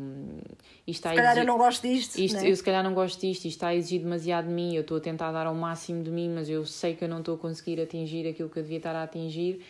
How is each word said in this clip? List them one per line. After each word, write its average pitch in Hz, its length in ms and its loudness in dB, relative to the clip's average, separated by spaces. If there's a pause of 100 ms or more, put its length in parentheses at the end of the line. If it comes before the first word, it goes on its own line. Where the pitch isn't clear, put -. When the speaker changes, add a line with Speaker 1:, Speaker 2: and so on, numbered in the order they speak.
(880)
Speaker 1:
isto 170 120 -4
está 170 120 -2
Speaker 2:
Se 165 40 4
calhar 240 140 8
Speaker 1:
a 240 40 8
exigir 240 140 4
Speaker 2:
eu 247 60 6
não 233 60 4
gosto 247 280 4
disto, 254 300 0
Speaker 1:
isto, 190 240 2
Speaker 2:
né? 190 80 4
Speaker 1:
eu 190 60 8
se 185 80 -2
calhar 190 200 4
não 190 120 0
gosto 185 260 0
disto, 190 240 -2
isto 160 100 -6
está 175 120 -2
a 175 80 4
exigir 170 260 2
demasiado 170 460 0
de 170 60 -2
mim, 175 200 0
eu 160 80 2
estou 160 160 -2
a - 20 -2
tentar 160 320 -2
dar 160 140 -2
ao 160 80 0
máximo 165 500 -4
de 160 60 -4
mim, 170 240 0
mas 160 160 -2
eu 156 160 0
sei 165 300 -2
que 165 80 -8
eu 170 40 0
não 165 120 -4
estou 165 160 -2
a - 20 -2
conseguir 165 420 -4
atingir 165 480 -4
aquilo 160 220 -4
que 160 80 -12
eu 160 60 -2
devia 156 140 -6
estar 160 180 -6
a 160 80 -4
atingir, 165 680 -4